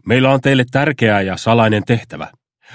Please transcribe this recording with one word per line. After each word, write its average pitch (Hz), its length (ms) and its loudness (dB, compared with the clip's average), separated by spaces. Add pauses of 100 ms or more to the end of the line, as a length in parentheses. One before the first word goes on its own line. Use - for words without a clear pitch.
Meillä 131 240 2
on 135 100 2
teille 135 300 2
tärkeä 135 500 0
ja 95 160 -4
salainen 110 480 0
tehtävä. 82 480 -6 (420)